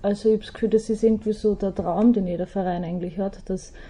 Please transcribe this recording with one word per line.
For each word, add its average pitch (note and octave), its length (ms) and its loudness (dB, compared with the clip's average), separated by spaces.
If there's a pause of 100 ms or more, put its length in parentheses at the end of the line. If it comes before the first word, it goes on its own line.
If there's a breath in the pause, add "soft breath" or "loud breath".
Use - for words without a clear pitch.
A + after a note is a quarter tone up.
Also G3+ 260 2
ich A3 60 6
hab G#3 60 0
das - 120 -16
Gefühl, A3 160 -2
das A3 200 2
ist G#3+ 140 0
irgendwie G#3+ 300 2
so G#3 220 0
der F#3+ 200 -2
Traum, G3 380 4
den F#3+ 140 0
jeder F3 200 -4
Verein F3+ 380 -2
eigentlich F3 320 -6
hat, G3 320 -6
dass F#3+ 240 -8 (160 loud breath)